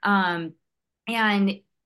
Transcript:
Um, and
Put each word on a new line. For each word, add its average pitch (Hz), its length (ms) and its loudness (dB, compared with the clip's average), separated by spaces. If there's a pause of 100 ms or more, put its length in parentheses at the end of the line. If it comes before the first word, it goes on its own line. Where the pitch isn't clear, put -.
Um, 175 500 0 (540)
and 208 540 0 (240)